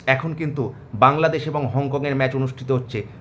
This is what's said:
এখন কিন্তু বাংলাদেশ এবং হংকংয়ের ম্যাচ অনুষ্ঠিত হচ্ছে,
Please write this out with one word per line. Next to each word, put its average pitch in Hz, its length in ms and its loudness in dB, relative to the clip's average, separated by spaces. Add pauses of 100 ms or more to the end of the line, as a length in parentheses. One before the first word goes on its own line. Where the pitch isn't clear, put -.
এখন 135 280 0
কিন্তু 147 300 -4 (420)
বাংলাদেশ 151 420 4
এবং 147 140 -2 (120)
হংকংয়ের 139 460 0
ম্যাচ 131 160 2
অনুষ্ঠিত 131 360 -4
হচ্ছে, 127 280 -2 (220)